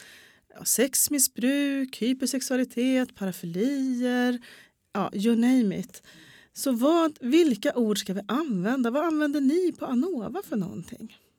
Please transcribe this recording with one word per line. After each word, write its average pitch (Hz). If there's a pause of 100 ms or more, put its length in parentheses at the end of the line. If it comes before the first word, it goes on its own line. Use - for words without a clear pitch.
(560)
ja, -
sexmissbruk, 277
hypersexualitet, 254
parafilier, 247 (540)
ja, 190
you 220
name 226
it. - (500)
Så -
vad, 302
vilka 285
ord 214
ska -
vi 196
använda? 240
Vad 302
använder 302
ni 320
på 294
Anova 269
för 302
någonting? 202 (220)